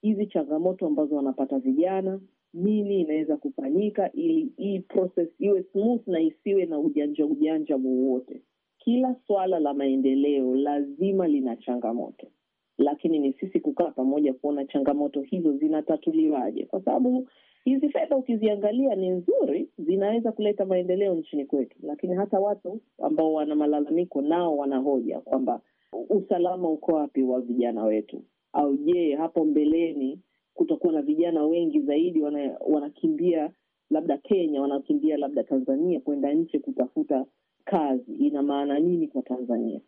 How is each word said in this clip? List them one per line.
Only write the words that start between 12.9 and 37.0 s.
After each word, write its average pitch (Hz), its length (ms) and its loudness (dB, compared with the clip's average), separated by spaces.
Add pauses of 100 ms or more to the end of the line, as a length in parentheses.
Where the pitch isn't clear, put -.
ni 139 140 0
sisi 185 260 -4
kukaa 151 320 -2
pamoja 135 420 0
kuona 143 320 -4
changamoto 143 560 -2
hizo 156 360 0
zinatatuliwaje, 156 1080 0
kwa - 160 -6
sababu 254 460 0 (380)
hizi 269 240 2
fedha 285 280 0
ukiziangalia 220 800 0
ni 190 140 -2
nzuri, 185 680 0
zinaweza 202 540 0
kuleta 208 340 -2
maendeleo 185 500 0
nchini 147 300 -4
kwetu, 135 380 -4
lakini 165 320 -4
hata 202 240 0
watu 202 400 -4 (220)
ambao 156 320 2
wana 151 220 -2
malalamiko 151 680 0
nao 160 360 2
wanahoja 139 640 0
kwamba 123 420 -2 (480)
usalama 180 600 0
uko 156 240 0
wapi 139 300 0
wa 127 180 2
vijana 120 420 -2
wetu, 107 380 -2 (320)
au 143 240 2
je, 156 380 2
hapo 160 300 0
mbeleni 151 760 2 (340)
kutakuwa 160 400 0
na 151 80 0
vijana 156 440 0
wengi 160 360 2
zaidi 156 400 2
wana-, 147 360 -4 (100)
wanakimbia 151 840 0 (380)
labda 156 280 0
Kenya, 160 440 0
wanakimbia 143 560 0
labda 143 260 -2
Tanzania 139 560 0
kwenda 143 340 -2
nje 165 260 0
kutafuta - 680 -2 (400)